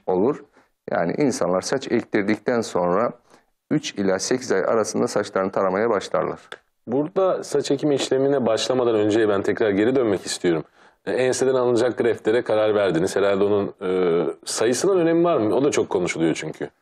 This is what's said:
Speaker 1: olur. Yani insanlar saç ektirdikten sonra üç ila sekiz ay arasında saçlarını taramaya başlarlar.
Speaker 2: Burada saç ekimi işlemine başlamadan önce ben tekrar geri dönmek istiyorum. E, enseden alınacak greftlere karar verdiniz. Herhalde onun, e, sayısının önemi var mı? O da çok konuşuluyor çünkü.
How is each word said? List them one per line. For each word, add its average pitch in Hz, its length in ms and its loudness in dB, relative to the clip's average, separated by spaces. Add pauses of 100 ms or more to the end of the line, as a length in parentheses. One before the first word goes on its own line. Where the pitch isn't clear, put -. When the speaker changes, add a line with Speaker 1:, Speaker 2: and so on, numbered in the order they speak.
Speaker 1:
olur. 98 380 0 (480)
Yani - 260 -2
insanlar 92 440 0
saç - 300 -4
ektirdikten 110 680 0
sonra 95 500 0 (600)
üç 151 220 -2
ila 95 260 0
sekiz 127 320 -4
ay 95 80 2
arasında 113 480 0
saçlarını 98 440 -2
taramaya 101 380 0
başlarlar. 80 500 -2 (480)
Speaker 2:
Burada 151 560 -2
saç - 280 -4
ekimi 143 240 0
işlemine 135 500 0
başlamadan 117 500 0
önce 107 340 2
ben 98 120 0
tekrar 107 280 0
geri 107 260 2
dönmek 107 300 0
istiyorum. - 380 -2 (420)
E, 95 60 -4
enseden 127 420 0
alınacak 123 440 2
greftlere 117 440 0
karar 107 340 2
verdiniz. 95 400 0
Herhalde 98 280 2
onun, 101 380 0
e, 92 420 0 (220)
sayısının 127 540 0
önemi 165 240 2
var 170 140 2
mı? 107 180 0
O 131 80 2
da 147 80 2
çok - 180 0
konuşuluyor 82 440 -2
çünkü. 76 360 -8 (120)